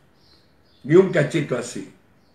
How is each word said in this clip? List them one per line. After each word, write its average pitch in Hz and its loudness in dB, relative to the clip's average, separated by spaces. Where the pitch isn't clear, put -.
Ni 147 0
un 185 6
cachito 143 -2
así. - -12